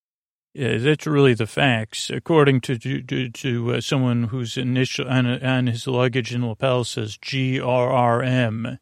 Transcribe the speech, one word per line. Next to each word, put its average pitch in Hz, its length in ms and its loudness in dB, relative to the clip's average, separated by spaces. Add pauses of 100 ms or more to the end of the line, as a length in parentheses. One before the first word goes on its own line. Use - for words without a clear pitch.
(580)
Uh, 117 200 0
that's 143 280 0
really 139 280 4
the 110 120 -2
facts, 123 640 -2
according 139 500 4
to, 127 160 -4
to, 131 260 -6
to, 127 260 -4
to, 120 460 -2
uh, 120 60 0
someone 123 440 0
whose 117 320 -6
initial 127 500 -2
on, 127 200 2
on 127 420 0
his 117 180 -4
luggage 123 460 0
and 120 160 -2
lapel 123 340 0
says 107 380 -8
G 131 400 -2
R 127 320 0
R 123 300 4
M. 123 600 0